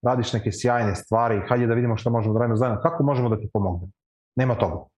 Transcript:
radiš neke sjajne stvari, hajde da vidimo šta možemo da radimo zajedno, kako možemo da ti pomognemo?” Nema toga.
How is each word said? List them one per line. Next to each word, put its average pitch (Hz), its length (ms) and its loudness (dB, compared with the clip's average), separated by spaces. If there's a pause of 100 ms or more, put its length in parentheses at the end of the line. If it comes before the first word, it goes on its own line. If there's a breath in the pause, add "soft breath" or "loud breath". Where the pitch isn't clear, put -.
radiš 123 320 0
neke 110 180 -2
sjajne 120 440 0
stvari, 113 540 0
hajde 123 180 2
da 117 60 2
vidimo 117 240 0
šta 120 120 -2
možemo 110 240 0
da 110 60 2
radimo 117 160 2
zajedno, 113 260 0
kako 165 220 0
možemo 127 260 0
da 110 100 0
ti 107 140 -8
pomognemo?” 92 380 -4 (440)
Nema 127 200 2
toga. 85 300 -2 (120)